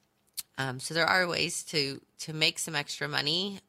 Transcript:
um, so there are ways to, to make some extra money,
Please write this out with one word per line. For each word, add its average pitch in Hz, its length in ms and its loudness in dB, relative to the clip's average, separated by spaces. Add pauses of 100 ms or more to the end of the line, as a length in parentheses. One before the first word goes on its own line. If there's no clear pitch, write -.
(580)
um, 131 220 -2
so 156 140 -8
there 165 140 4
are 180 200 6
ways 160 380 0
to, 139 360 -2 (180)
to 156 140 -8
make 156 260 2
some 165 160 -4
extra 147 320 -2
money, 165 600 0